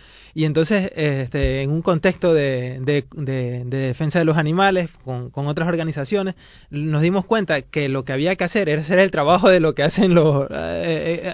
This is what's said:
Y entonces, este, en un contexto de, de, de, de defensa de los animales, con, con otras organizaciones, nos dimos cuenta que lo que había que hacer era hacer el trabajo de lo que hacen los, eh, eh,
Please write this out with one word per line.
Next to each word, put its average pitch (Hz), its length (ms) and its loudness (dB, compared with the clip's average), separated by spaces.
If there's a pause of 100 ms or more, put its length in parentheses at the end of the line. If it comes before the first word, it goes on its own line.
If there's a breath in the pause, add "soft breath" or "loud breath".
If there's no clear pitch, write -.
(340 soft breath)
Y 156 100 -2
entonces, 160 500 0
este, 135 680 -2
en 135 100 -2
un 160 100 -2
contexto 180 520 0
de, 131 480 -2
de, 143 240 0 (100)
de, 127 480 -6
de 123 140 -6
defensa 135 420 -2
de 165 60 2
los 160 100 2
animales, 175 540 2 (160)
con, 123 240 -8
con 139 180 -6
otras 165 220 -2
organizaciones, 165 640 -2 (340 soft breath)
nos 151 320 -2
dimos 180 220 2
cuenta 175 380 0
que 143 260 -4
lo 135 160 -2
que 139 80 -8
había 151 240 0
que 185 80 -4
hacer 190 240 0
era 151 140 0
hacer 175 180 2
el 190 120 4
trabajo 165 380 4
de 180 120 6
lo 156 120 2
que 143 100 -2
hacen 175 300 2
los, 151 300 4
eh, - 80 -8
eh, 165 840 -4